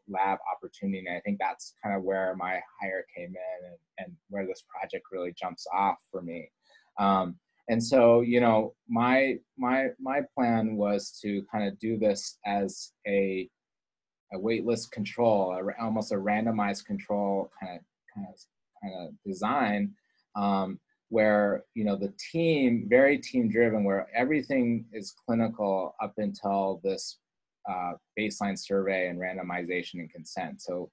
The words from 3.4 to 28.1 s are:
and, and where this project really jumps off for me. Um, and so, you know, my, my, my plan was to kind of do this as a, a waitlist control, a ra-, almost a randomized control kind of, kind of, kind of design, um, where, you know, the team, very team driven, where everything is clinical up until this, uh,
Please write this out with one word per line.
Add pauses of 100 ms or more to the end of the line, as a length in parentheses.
and, (220)
and (120)
where
this
project
really
jumps
off (120)
for
me. (480)
Um, (340)
and
so,
you
know, (160)
my, (220)
my, (100)
my (140)
plan
was
to
kind
of
do
this
as (120)
a, (840)
a
waitlist
control,
a
ra-,
almost
a
randomized
control
kind
of, (340)
kind
of, (400)
kind
of (100)
design, (440)
um, (300)
where, (120)
you
know,
the (200)
team,
very
team
driven,
where
everything
is (120)
clinical
up
until
this, (500)
uh, (280)